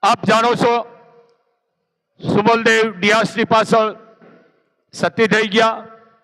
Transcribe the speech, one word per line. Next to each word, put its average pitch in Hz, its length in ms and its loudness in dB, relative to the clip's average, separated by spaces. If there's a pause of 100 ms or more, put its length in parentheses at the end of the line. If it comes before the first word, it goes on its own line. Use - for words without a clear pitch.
આપ 214 240 0
જાણો 226 300 2
છો 233 420 -2 (1300)
સુમલદેવ 220 760 0
ડિયાસની 208 440 0
પાછળ 220 520 0 (960)
સતી 214 340 -2
થઈ 214 200 0
ગયા 220 400 -2 (360)